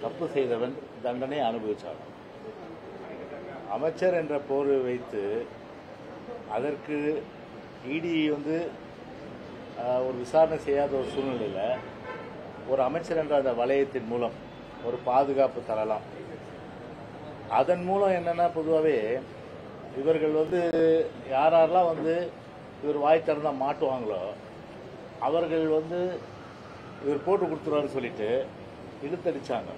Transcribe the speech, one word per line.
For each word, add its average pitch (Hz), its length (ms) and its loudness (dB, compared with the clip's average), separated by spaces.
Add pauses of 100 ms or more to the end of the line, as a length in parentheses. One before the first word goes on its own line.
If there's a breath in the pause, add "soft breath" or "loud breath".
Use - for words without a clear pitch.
தப்பு 117 220 -4 (100)
செய்தவன் 127 400 2 (300)
தண்டனை 131 420 -2
அனுபவிச்சாகணும். 101 640 -4 (1600)
அமைச்சர் 165 460 2
என்ற 147 160 -2 (120)
போர்வை 139 360 4
வைத்து 123 380 -2 (1300)
அதற்கு 143 400 -2 (1000)
இ 165 100 0
டி 170 80 0 (220)
வந்து, 147 200 -2 (1300)
ஆ, - 20 -4 (240)
ஒரு 127 160 -2
விசாரணை 156 440 6
செய்யாத 143 240 4 (100)
ஒரு 120 140 -2
சூழ்நிலையில 117 440 -2 (1080)
ஒரு 131 180 4
அமைச்சர் 165 360 0
என்ற 147 180 2
அந்த 131 200 2
வளையத்தின் 131 520 2
மூலம் 120 260 0 (480)
ஒரு 123 120 -2 (120)
பாதுகாப்பு 131 560 4
தரலாம். 110 400 0 (1500)
அதன் 175 280 4
மூலம் 196 300 4
என்னன்னா, 170 380 2
பொதுவாவே 156 400 4 (1040)
இவர்கள் 156 400 4
வந்து 175 220 2 (720)
யாரெல்லாம் 165 560 8
வந்து 160 240 2 (680)
இவர் 147 140 2
வாய் 156 280 6
திறந்தா 151 360 2
மாட்டுவாங்களோ, 131 580 0 (1000)
அவர்கள் 160 480 2
வந்து 165 520 2 (840)
இவர் 143 180 0
போட்டு 185 220 4
கொடுத்துருவாருன்னு 151 420 0
சொல்லிட்டு 123 580 0 (580)
இழுத்தடிச்சாங்க. 139 760 -2